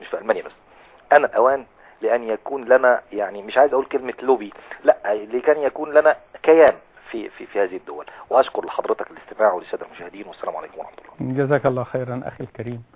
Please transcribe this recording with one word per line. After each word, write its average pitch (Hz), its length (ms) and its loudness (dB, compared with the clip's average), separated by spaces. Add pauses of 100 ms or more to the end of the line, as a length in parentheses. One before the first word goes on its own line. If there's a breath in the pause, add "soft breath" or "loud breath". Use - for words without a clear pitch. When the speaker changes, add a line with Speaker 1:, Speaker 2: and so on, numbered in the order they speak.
Speaker 1:
مش - 60 -20
في 95 100 -8
ألمانيا 101 260 -4
بس. - 80 -16 (600 soft breath)
أنا 143 160 6
الأوان 123 380 0 (360 soft breath)
لأن 117 220 0
يكون 117 420 -8
لنا، 123 360 4 (120)
يعني، 101 280 -6
مش 107 160 -10
عايز 135 160 4
أقول 131 120 2
كلمة 127 360 -6
لوبي، 117 320 0 (300 loud breath)
لا، 151 140 4 (160)
لكان 123 440 0
يكون 151 360 -4
لنا 151 220 6 (280)
كيان 160 300 8 (380)
في، 107 180 -10
في، - 160 -18
في - 140 -6
هذه 92 180 -2
الدول. 147 280 -16 (240 loud breath)
وأشكر - 360 0
لحضرتك - 460 -6
الاستماع - 420 -2
وللسادة - 320 -10
المشاهدين، 92 420 -18
والسلام 85 280 -12
عليكم 78 240 -14
ورحمة - 180 -16
الله. 131 480 -6
Speaker 2:
جزاك 139 200 0
الله 127 180 -2
خيرا 127 420 -8
أخي - 180 -12
الكريم. 117 400 -12 (120 soft breath)